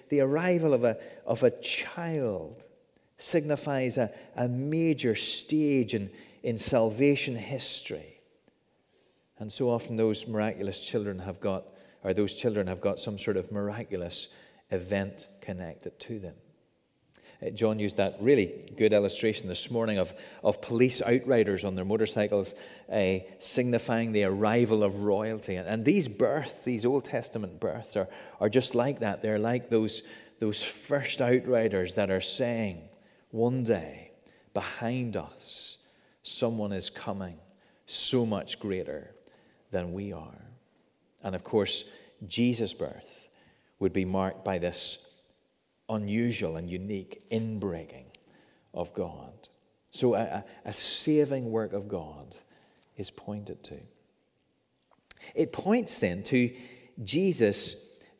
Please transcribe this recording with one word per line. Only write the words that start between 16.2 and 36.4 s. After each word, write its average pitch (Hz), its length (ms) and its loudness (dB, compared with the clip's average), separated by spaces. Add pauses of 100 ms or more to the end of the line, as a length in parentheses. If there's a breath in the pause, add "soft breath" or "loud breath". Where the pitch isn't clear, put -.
Uh, - 80 -4
John 107 300 2
used 101 180 -2
that 98 220 0
really 113 580 4
good 107 160 6
illustration 101 540 2
this 90 240 -4
morning 113 280 0
of, 90 140 0 (300 loud breath)
of - 180 2
police 123 400 2
outriders 113 640 4
on 95 100 -2
their 92 100 -2
motorcycles, 104 680 2 (380 loud breath)
uh, 95 280 2 (200 loud breath)
signifying 117 720 0
the 104 120 4
arrival 107 600 4
of 98 200 0
royalty. 104 520 0
And, 90 120 -6
and 110 180 -2
these 165 220 4
births, 127 580 0
these 117 200 -2
Old 131 200 2
Testament 110 540 -6
births, 107 360 -4
are, 95 120 0 (320 loud breath)
are 107 100 4
just 123 260 2
like 131 240 2
that. 104 220 -2
They're 107 180 0
like 123 300 -2
those, 110 340 2 (360 loud breath)
those 107 240 -2
first - 580 -4
outriders 113 720 2
that 101 160 2
are 95 100 2
saying, 113 600 -2 (500 soft breath)
"One 120 320 0
day, 87 480 -2 (420 soft breath)
behind 117 640 -4
us, - 640 -10 (420 soft breath)
someone 110 500 -2